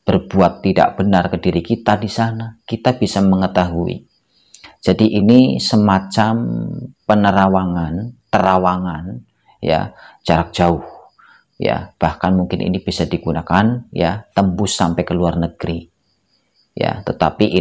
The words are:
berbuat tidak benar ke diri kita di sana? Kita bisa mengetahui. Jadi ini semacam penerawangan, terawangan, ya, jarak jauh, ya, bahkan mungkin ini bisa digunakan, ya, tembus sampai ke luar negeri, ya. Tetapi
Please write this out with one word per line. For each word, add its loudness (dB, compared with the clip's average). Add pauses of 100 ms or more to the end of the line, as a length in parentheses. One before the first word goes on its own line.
berbuat 0
tidak 0
benar 0
ke -2
diri -2
kita -2
di -4
sana? -4
Kita -2
bisa 0
mengetahui. 0 (800)
Jadi 2
ini 4
semacam 2 (720)
penerawangan, 0 (160)
terawangan, 0 (400)
ya, -2 (320)
jarak 0
jauh, 2 (800)
ya, -4
bahkan 0
mungkin -2
ini -2
bisa -4
digunakan, -2
ya, -2
tembus 0
sampai 0
ke -6
luar 0
negeri, -4 (880)
ya. -4
Tetapi 0 (160)